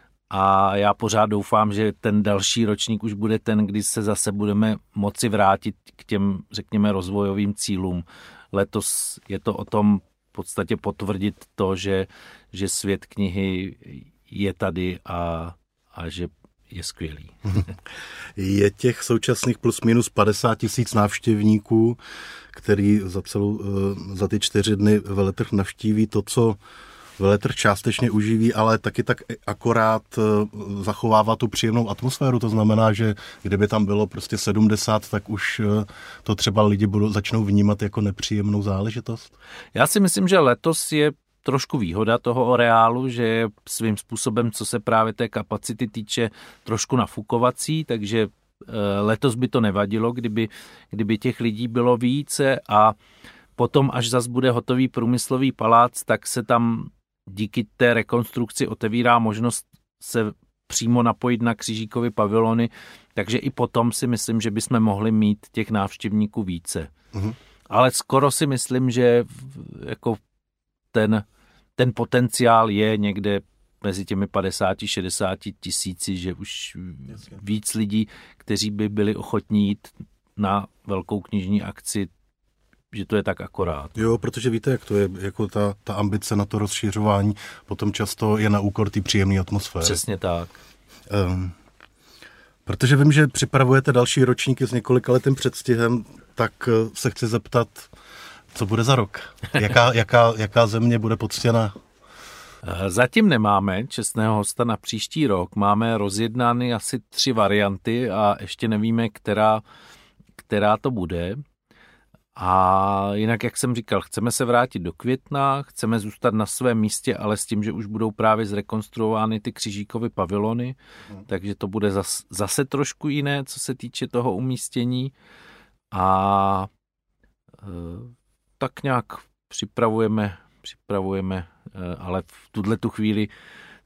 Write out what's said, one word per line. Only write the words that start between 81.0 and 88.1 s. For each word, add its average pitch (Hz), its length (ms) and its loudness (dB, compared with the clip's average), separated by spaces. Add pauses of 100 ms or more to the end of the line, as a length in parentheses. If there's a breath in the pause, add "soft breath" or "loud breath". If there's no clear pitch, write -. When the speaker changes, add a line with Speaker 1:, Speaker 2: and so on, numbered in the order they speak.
Speaker 1:
knižní 98 420 -2
akci, - 460 -8 (840)
že 101 140 -8
to 110 100 0
je 101 60 2
tak 95 180 -4
akorát. 78 580 -6
Speaker 2:
Jo, 113 200 2
protože 120 320 -4
víte, 113 200 -2
jak 127 140 -2
to 104 120 -2
je, 101 120 2 (100)
jako 98 280 -6
ta, 101 280 -2 (100)
ta 107 100 -6
ambice 104 420 -2
na 101 80 2
to 104 140 -4
rozšiřování 101 760 0 (320 loud breath)
potom 104 260 -4
často 107 460 0